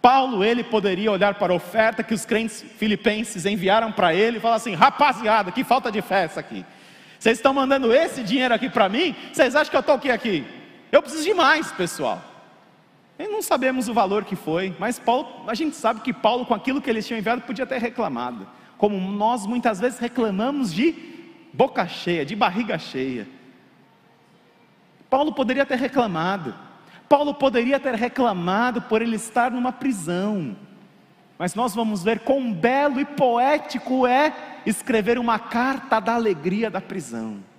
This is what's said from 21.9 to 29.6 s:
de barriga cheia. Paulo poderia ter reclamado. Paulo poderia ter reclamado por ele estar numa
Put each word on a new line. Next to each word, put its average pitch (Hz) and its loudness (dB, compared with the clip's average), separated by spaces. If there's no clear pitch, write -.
de 208 -8
barriga 202 0
cheia. 131 -6
Paulo 285 2
poderia 262 0
ter 277 -2
reclamado. 190 -2
Paulo 294 4
poderia 269 2
ter 262 -2
reclamado 226 0
por 220 0
ele 233 -2
estar 240 0
numa 247 -2